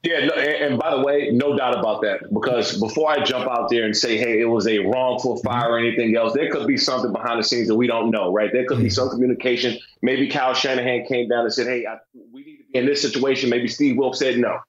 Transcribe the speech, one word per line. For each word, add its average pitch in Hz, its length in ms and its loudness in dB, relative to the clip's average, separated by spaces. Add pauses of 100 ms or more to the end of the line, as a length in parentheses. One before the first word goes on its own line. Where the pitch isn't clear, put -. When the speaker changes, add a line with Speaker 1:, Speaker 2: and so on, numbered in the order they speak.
Speaker 1:
Yeah, 160 200 0
no, 156 80 0
and, 143 160 0
and 143 280 0
by 156 160 0
the 131 80 0
way, 143 300 2
no 135 240 2
doubt 123 240 0
about 107 220 0
that, 98 220 -2 (100)
because 110 440 0
before 151 320 0
I 147 140 0
jump 131 260 -2
out 117 200 -2
there 117 160 2
and 107 100 0
say, 117 220 0
"Hey, 113 240 0
it 117 80 2
was 113 180 2
a 110 120 2
wrongful 123 640 0
fire" 120 280 0
or 117 80 0
anything 113 380 2
else, 113 160 0
there 147 180 0
could 135 160 -2
be 139 80 2
something 123 380 -2
behind 117 260 -2
the 107 60 -2
scenes 117 240 0
that 107 60 4
we 123 120 2
don't 117 240 0
know, 101 220 0
right? 107 180 2
There 127 140 0
could 127 140 -2
be 113 80 2
Speaker 2:
Mm-hmm. - 20 2
Speaker 1:
some 127 220 0
communication. 123 680 0 (220)
Maybe 131 260 0
Kyle 131 260 0
Shanahan 123 520 0
came 120 240 -2
down 120 160 2
and 107 80 0
said, 120 140 0
"Hey, 123 180 -2
I, 113 140 -10 (340)
we 139 100 -20
need 151 140 -20
to - 120 -20
be 131 100 -2
in 123 60 0
this 143 160 2
situation." 131 480 0
Maybe 120 200 0
Steve 135 260 2
Wilks 127 240 0
said 127 200 0
no 98 300 0